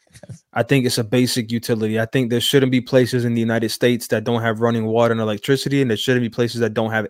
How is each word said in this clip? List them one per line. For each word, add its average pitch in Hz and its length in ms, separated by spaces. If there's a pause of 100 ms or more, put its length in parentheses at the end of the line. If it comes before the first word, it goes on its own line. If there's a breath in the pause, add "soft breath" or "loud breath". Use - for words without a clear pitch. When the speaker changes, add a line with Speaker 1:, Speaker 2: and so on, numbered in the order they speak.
(120)
Speaker 1:
<laughs> - 420
Speaker 2:
I 120 100
think 131 220
it's 120 120
a 123 60
basic 120 480
utility. 110 480
I 113 60
think 127 240
there 120 120
shouldn't 135 300
be 127 100
places 123 440
in 120 80
the 117 80
United 113 280
States 123 380
that 110 160
don't 117 180
have 113 200
running 117 240
water 117 260
and 113 100
electricity, 135 600
and 127 100
there 104 60
shouldn't 123 260
be 113 60
places 117 320
that 110 120
don't 113 180
have 110 180